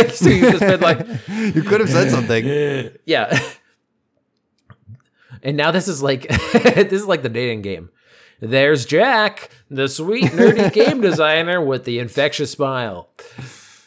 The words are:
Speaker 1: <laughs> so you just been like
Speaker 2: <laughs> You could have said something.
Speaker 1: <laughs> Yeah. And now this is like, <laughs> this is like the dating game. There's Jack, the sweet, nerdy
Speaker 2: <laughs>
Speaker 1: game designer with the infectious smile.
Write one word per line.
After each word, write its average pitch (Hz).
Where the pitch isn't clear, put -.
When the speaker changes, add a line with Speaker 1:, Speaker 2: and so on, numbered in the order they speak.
Speaker 1:
<laughs> 233
so -
you 180
just 180
been 190
like 165
Speaker 2:
<laughs> -
You 208
could 202
have 208
said 165
something. 113
Speaker 1:
<laughs> -
Yeah. 139
And 143
now 147
this 180
is 143
like, 139
<laughs> -
this 202
is 202
like 165
the 127
dating 113
game. 87
There's 131
Jack, 208
the 135
sweet, 175
nerdy 208
Speaker 2:
<laughs> -
Speaker 1:
game 254
designer 165
with 135
the 120
infectious 139
smile. 123